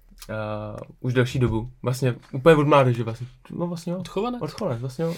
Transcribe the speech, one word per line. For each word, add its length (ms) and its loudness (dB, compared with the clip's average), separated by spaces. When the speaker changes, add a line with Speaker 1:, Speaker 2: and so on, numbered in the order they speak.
Speaker 1:
eh, 40 -8
už 140 -2
delší 260 2
dobu. 320 0
Vlastně 320 0
úplně 240 8
od 120 4
mládeže 360 6
vlastně. 240 -8
No 160 -6
vlastně 260 -8
jo. 60 -6
Speaker 2:
Odchovanec? 420 -4
Speaker 1:
Odchovanec, 400 -4
vlastně 240 -4
jo. 120 -2